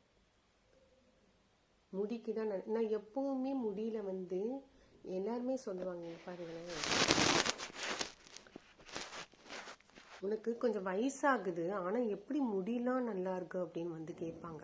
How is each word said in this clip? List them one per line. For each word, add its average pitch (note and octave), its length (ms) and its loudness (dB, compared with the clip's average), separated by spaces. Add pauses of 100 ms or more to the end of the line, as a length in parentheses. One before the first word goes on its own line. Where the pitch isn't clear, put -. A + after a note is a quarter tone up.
(1900)
முடிக்கு G#3+ 400 -2
தான் A3 140 0
நல்ல-, F#3+ 200 -2
நான் A3 220 2
எப்பவுமே C4 640 0
முடியில A3 500 0
வந்து F#3 360 -2 (640)
எல்லாருமே A#3 520 0
சொல்லுவாங்க, F3+ 480 -4
இங்க E3+ 200 -8
பாருங்களேன், E3+ 460 -8 (3500)
"உனக்கு G#3+ 380 0
கொஞ்சம் G#3 280 2
வயசாகுது, G3 880 4
ஆனா F#3+ 260 0
எப்படி B3 440 0
முடியெல்லாம் A#3+ 600 2
நல்லா F#3+ 340 0
இருக்கு?" F3+ 220 -4
அப்படின்னு E3+ 400 -2
வந்து D#3+ 140 -6
கேட்பாங்க. E3 520 -8